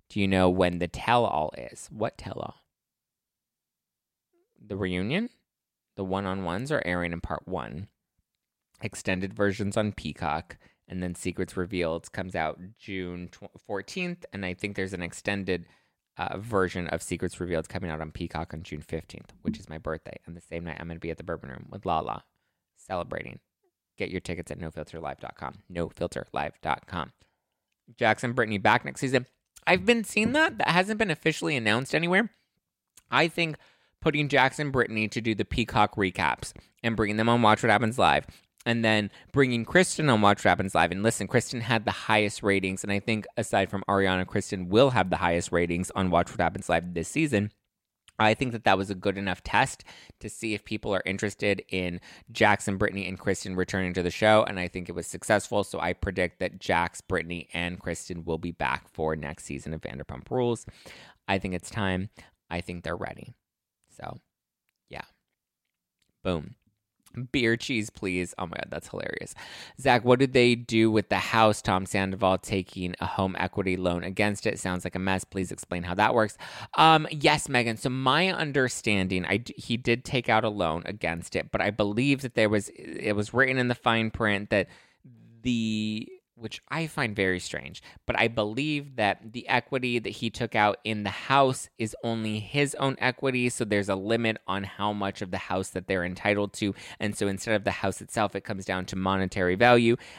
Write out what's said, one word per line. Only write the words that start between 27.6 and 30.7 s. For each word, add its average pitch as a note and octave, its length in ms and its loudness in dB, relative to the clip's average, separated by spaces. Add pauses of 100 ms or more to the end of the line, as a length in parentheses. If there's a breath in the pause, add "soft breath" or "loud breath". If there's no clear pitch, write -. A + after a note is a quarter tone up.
Jackson A#2 360 2
Brittany A2 260 0
back A2 260 4
next C3+ 160 -10
season. C3 260 0 (400)
I've F#3 180 4
been A3+ 200 4
seeing A3 280 0
that. D4+ 260 2
That - 100 0
hasn't F#3+ 300 2